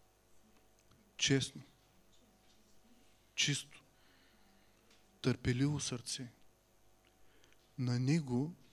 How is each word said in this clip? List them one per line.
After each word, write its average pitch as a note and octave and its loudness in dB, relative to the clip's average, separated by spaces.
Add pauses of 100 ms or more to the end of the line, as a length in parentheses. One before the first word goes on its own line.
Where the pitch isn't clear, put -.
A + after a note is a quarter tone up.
(1160)
Честно, - 0 (1700)
чисто, - -2 (1400)
търпеливо C3 2
сърце, A#2+ -8 (1500)
на B2 0
него C#3 2 (180)